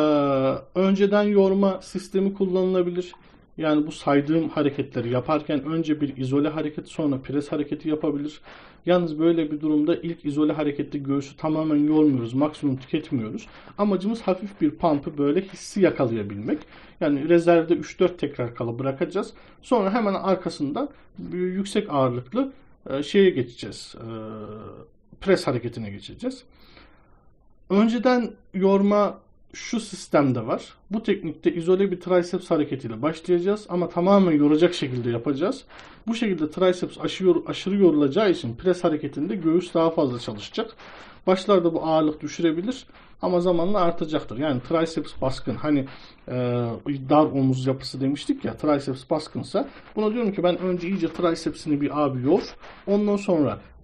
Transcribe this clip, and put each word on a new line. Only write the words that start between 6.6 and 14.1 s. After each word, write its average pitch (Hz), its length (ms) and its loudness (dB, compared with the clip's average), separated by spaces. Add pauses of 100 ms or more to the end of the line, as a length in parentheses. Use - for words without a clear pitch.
sonra 143 340 -2
pres 143 300 -4
hareketi 151 380 -4
yapabilir. 147 520 -4 (440)
Yalnız 170 340 2
böyle 165 320 2
bir 151 100 -6
durumda 156 340 2
ilk 165 300 -8
izole 151 280 2
harekette 147 440 -4
göğsü 139 400 -4
tamamen 156 380 0
yormuyoruz. 147 580 4
Maksimum 143 440 0
tüketmiyoruz. 143 720 -6 (300)
Amacımız 208 440 0